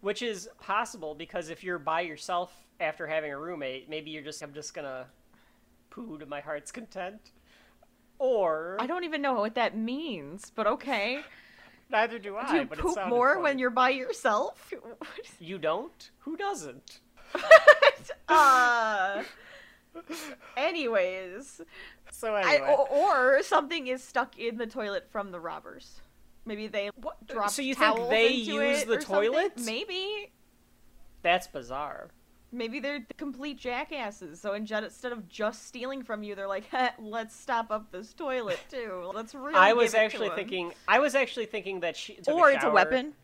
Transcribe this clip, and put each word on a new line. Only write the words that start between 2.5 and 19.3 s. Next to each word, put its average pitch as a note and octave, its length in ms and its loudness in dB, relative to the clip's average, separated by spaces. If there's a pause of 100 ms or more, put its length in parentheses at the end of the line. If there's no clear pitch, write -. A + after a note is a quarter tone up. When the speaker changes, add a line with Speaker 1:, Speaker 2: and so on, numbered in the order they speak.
Speaker 1:
after D#3 260 -6
having D3+ 240 -4
a C#3 80 -8
roommate, C#3 500 -8
maybe D#3 220 -10
you're D#3 120 -12
just, D3 200 -12
"I'm C#3+ 100 -14
just D3 200 -12
gonna C3 340 -10 (840)
poo A3+ 300 -14
to D3+ 60 -16
my C#3+ 160 -8
heart's D3 300 -8
content." G#3 600 -12 (880)
Or F#3 600 2
Speaker 2:
I A#3+ 80 -2
don't F4 160 -2
even D#4 180 -4
know C#4 140 2
what A3 200 0
that G#3+ 220 0
means, A3 800 -8
but A3 120 0
okay. A#3+ 520 -2 (360)
Speaker 1:
<laughs> - 340 -20
Neither A#3 300 2
do G3 160 -10
I, B3 160 -6
Speaker 2:
Do D#4+ 60 2
you C#4 80 0
Speaker 1:
but D#4 140 -12
it - 20 -4
Speaker 2:
poop E4+ 140 0
Speaker 1:
sounded A#3+ 200 0
Speaker 2:
more B3 180 6
Speaker 1:
funny. F4+ 100 0
Speaker 2:
when C#4 160 2
you're B3+ 100 2
by B3 200 4
yourself? C4 880 -2
<laughs> - 640 -16
Speaker 1:
You F3+ 200 -10
don't? E3+ 600 -4
Who D#4 180 -10
doesn't? D4+ 640 -8 (340)
Speaker 2:
<laughs> - 60 -2 (920)
Uh, A#3 920 4 (1300)